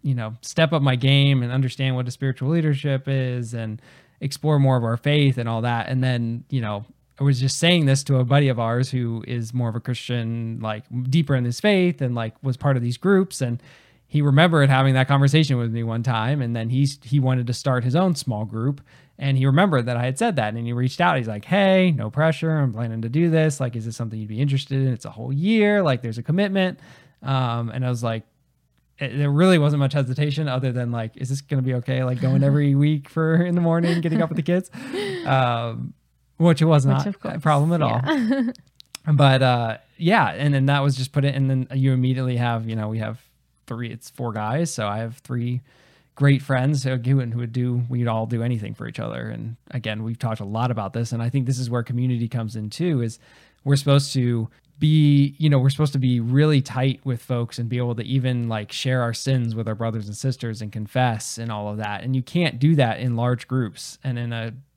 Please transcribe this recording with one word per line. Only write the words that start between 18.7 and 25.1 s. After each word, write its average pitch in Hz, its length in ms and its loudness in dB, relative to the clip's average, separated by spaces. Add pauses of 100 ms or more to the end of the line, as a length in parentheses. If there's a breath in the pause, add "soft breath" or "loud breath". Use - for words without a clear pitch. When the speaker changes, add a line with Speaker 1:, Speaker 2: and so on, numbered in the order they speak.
Speaker 1:
And 135 200 0
he 131 80 2
remembered 139 400 4
that 123 100 -2
I 120 80 -2
had 131 140 -4
said 226 180 0
that, 107 180 -2
and 117 120 -6
he 120 60 -4
reached 127 280 -2
out. 175 160 4
He's 117 120 -4
like, 107 160 -8
"Hey, 190 480 4
no 107 180 -4
pressure. 160 460 0
I'm 139 160 0
planning 113 300 -6
to 113 60 -4
do 160 220 2
this. 160 300 2
Like, 120 160 -4
is 110 80 -6
this 113 100 -8
something 110 240 -8
you'd 107 100 -8
be 107 120 -4
interested 135 400 0
in? 135 120 2
It's 110 120 -6
a 104 60 -10